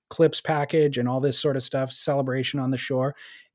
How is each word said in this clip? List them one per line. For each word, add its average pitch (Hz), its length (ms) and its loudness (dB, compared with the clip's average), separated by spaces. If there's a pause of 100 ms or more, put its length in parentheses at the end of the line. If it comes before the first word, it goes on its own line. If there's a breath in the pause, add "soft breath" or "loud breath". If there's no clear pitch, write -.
clips 156 320 2
package 147 560 2
and 123 120 0
all 131 120 0
this 135 180 0
sort 139 180 0
of 127 60 -4
stuff, 131 300 -4
celebration 135 680 -2
on 131 100 0
the 131 80 0
shore. 131 360 -2 (400 loud breath)